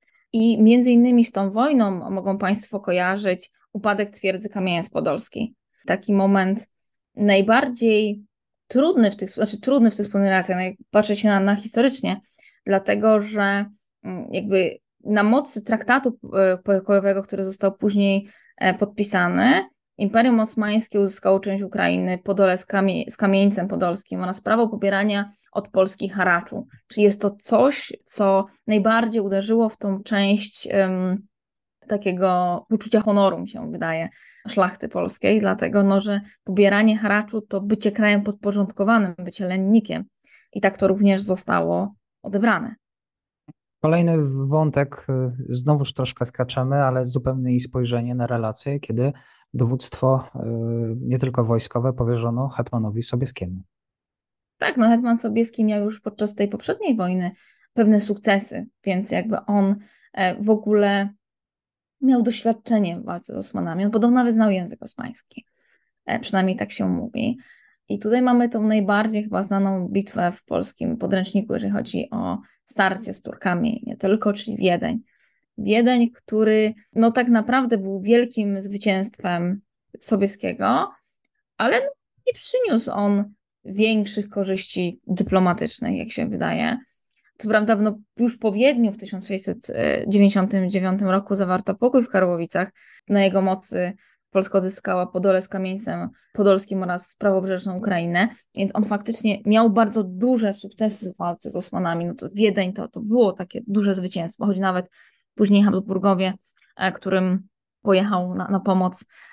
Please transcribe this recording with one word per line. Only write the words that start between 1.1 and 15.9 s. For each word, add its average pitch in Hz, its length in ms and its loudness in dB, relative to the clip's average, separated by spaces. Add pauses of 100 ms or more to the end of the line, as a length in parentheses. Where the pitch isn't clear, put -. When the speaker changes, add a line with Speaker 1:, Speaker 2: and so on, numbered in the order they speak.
Speaker 1:
z - 80 -2
tą 196 180 -2
wojną 220 600 2
mogą 190 280 -2
państwo 202 420 -2
kojarzyć 196 680 -2 (220)
upadek 208 380 -2
twierdzy 196 380 -4
Kamieniec 185 420 -2
Podolski. - 640 -4 (320)
Taki 196 260 -2
moment 196 560 2 (480)
najbardziej 214 1080 2 (440)
trudny 269 420 2
w 202 60 -8
tych, 190 140 -8
znaczy - 300 -4
trudny 254 300 4
w 214 60 -4
tych 208 100 -2
wspólnych 196 240 0
relacjach, 185 280 0
no 185 60 -4
jak 185 100 -6 (160)
patrzeć 208 340 2
na, 202 160 4
na 196 140 4
historycznie, 202 640 0 (460)
dlatego 208 540 2
że, 202 440 -2 (380)
mm, 185 300 -10
jakby 190 380 0 (340)
na 208 180 2
mocy 233 400 2
traktatu, 240 560 0 (160)